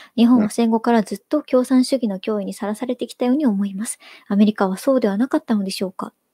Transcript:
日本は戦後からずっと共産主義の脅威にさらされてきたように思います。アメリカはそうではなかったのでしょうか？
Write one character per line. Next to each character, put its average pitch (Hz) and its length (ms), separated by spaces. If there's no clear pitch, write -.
日 233 120
本 240 140
は 214 80
戦 233 200
後 226 100
か 233 140
ら 220 100
ず - 120
っ - 40
と 302 220
共 254 240
産 254 180
主 254 100
義 254 140
の 190 120
脅 214 200
威 196 60
に 190 80
さ 202 140
ら 208 60
さ 214 120
れ 247 100
て 247 120
き - 60
た - 120
よ 247 80
う - 20
に 311 100
思 202 200
い 196 100
ま 202 100
す。 - 140
ア 202 80
メ 208 80
リ 208 80
カ 196 160
は 185 80
そ 269 180
う 254 60
で 220 80
は 196 80
な 254 100
か 302 120
っ - 60
た 226 100
の 202 100
で 190 60
し - 120
ょ 185 40
う 185 40
か？ - 220